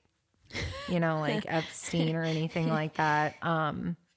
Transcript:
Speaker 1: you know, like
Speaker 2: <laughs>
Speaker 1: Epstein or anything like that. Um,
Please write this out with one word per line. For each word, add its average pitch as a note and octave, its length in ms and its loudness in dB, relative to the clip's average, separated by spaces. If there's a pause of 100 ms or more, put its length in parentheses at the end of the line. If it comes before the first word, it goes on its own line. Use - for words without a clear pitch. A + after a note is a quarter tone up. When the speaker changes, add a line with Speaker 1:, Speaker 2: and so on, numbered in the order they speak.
(880)
Speaker 1:
you F3+ 120 2
know, D#3+ 200 2
like - 240 0
Speaker 2:
<laughs> - 40 -10
Speaker 1:
Epstein D#3+ 680 0
or E3 80 0
anything D#3+ 440 0
like D#3 260 0
that. D3+ 480 2
Um, D#3+ 540 0 (200)